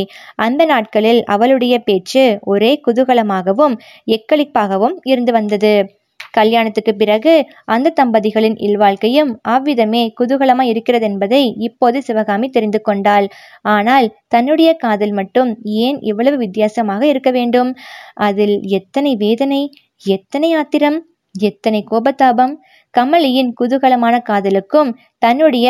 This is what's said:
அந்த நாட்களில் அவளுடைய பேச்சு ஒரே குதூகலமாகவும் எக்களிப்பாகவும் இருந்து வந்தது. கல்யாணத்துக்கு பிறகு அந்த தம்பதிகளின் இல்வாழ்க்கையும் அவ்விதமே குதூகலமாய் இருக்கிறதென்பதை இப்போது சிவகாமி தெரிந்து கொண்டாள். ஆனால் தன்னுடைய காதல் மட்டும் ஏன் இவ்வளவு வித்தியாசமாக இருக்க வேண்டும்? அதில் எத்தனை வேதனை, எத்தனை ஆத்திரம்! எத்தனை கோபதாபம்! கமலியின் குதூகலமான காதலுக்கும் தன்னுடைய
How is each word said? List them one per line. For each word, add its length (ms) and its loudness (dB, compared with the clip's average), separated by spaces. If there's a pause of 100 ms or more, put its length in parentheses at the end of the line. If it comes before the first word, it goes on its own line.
(360)
அந்த 280 0
நாட்களில் 600 0
அவளுடைய 540 0
பேச்சு 460 0 (160)
ஒரே 400 0
குதூகலமாகவும் 960 0 (300)
எக்களிப்பாகவும் 960 0
இருந்து 300 0
வந்தது. 420 0 (600)
கல்யாணத்துக்கு 600 0
பிறகு 380 2 (320)
அந்த 260 0
தம்பதிகளின் 680 0
இல்வாழ்க்கையும் 720 0 (120)
அவ்விதமே 600 0 (140)
குதூகலமாய் 540 0
இருக்கிறதென்பதை 680 0 (180)
இப்போது 440 -2
சிவகாமி 460 -2
தெரிந்து 320 -2
கொண்டாள். 460 0 (360)
ஆனால் 440 2 (220)
தன்னுடைய 460 2
காதல் 380 -2
மட்டும் 380 -2 (260)
ஏன் 240 -2
இவ்வளவு 360 -2
வித்தியாசமாக 680 -4
இருக்க 240 0
வேண்டும்? 420 0 (420)
அதில் 420 0 (120)
எத்தனை 480 -2
வேதனை, 460 -2 (420)
எத்தனை 480 -2
ஆத்திரம்! 460 -2 (360)
எத்தனை 480 -2
கோபதாபம்! 720 0 (400)
கமலியின் 580 2
குதூகலமான 680 0
காதலுக்கும் 680 0 (280)
தன்னுடைய 520 2